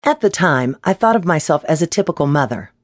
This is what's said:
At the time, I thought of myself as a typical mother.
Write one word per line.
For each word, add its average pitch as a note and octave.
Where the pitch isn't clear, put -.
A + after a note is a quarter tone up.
At D4
the G3+
time, C#3
I F#3+
thought A3+
of F3+
myself D#3+
as D#3+
a E3
typical E3
mother. A#2+